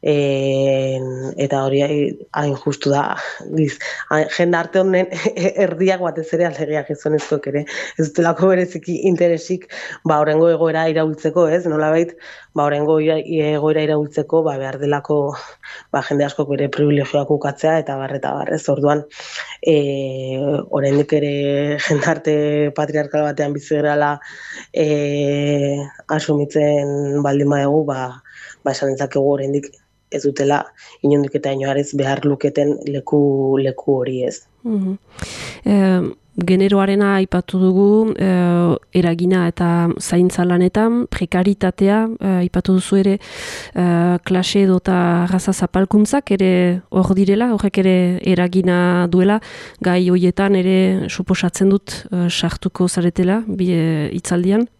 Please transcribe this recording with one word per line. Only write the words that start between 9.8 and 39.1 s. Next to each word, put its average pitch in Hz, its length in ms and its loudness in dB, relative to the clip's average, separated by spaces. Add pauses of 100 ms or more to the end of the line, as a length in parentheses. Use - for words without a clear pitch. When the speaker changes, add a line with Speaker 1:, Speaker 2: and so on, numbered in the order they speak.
Speaker 1:
ba, 156 200 2
horrengo 156 300 4
egoera 160 380 0
iraultzeko, 160 600 0
ez? 175 180 0
Nolabait, 160 460 0 (380)
ba, 147 160 0
horrengo 151 340 0
ia-, 156 220 0 (240)
egoera 151 360 0
iraultzeko, 151 600 0
ba, 147 140 -2
behar 135 200 -8
delako, 147 400 -2 (720)
ba, 139 140 -2
jende 143 220 0
askok 143 260 -4
bere 143 160 -2
privilegioak 147 640 0
ukatzea, 147 480 0
eta 143 180 -6
bar, 135 160 -8
eta 139 220 -6
bar, - 180 -6
ez? 151 140 -6
Orduan, 147 340 0 (600)
eh, 135 760 -2 (300)
oraindik 143 480 0
ere 143 160 0 (500)
jendarte 156 540 0 (400)
patriarkal 151 500 -2
batean 147 300 -4
bizi 143 180 -4
gerala, 147 420 0 (560)
eh, 143 1080 0 (260)
asumitzen 147 1160 0
baldin 143 280 2
badugu, 143 400 2
ba, 131 100 -4 (600)
ba, 139 100 -2
esan 135 220 -2
dezakegu 139 400 0
oraindik 139 380 -4 (400)
ez 139 100 -6
dutela 143 380 0 (420)
inondik 143 380 0
eta 139 140 -4
inoarez 135 400 -2
behar 139 300 -2
luketen 143 520 0 (100)
leku, 139 720 0
leku 135 420 -2
hori, 127 240 -4
ez? - 220 -8 (160)
Speaker 2:
Mhm. 196 320 -2 (680)
Em, 190 500 2 (220)
generoarena 196 800 2
aipatu 190 420 0
dugu, 202 600 4
eh, 175 580 2 (160)
eragina 175 560 2